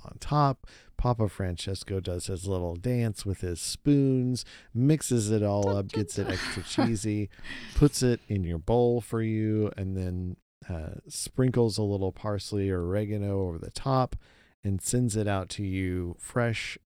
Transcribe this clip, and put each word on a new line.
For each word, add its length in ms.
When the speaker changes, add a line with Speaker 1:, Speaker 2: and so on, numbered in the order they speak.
Speaker 1:
on 160
top. 460
Papa 320
Francesco 680
does 280
his 200
little 300
dance 480
with 160
his 180
spoons, 840
mixes 560
it 120
all 200
Speaker 2:
Dun, 160
Speaker 1:
up, 100
Speaker 2:
dun, 140
Speaker 1:
gets 160
it 60
Speaker 2:
dun. 100
Speaker 1:
extra 280
Speaker 2:
<laughs> 240
Speaker 1:
cheesy, 440
puts 280
it 260
in 160
your 140
bowl 420
for 220
you, 560
and 180
then, 400
uh, 220
sprinkles 680
a 40
little 300
parsley 580
or 140
oregano 640
over 100
the 120
top 440
and 200
sends 340
it 100
out 220
to 160
you 540
fresh 680